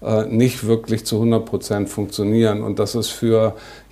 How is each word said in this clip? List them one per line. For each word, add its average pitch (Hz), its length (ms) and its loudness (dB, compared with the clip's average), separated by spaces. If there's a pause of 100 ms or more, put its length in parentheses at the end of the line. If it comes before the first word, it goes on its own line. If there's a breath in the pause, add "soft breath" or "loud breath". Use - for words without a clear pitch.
äh, 110 240 0
nicht 120 400 2
wirklich 113 400 -2
zu 110 120 -2
hundert 113 280 2
Prozent 104 420 -2
funktionieren. 107 720 0
Und 107 160 -4
das 107 160 -2
ist 113 140 -2
für 110 460 2 (380 loud breath)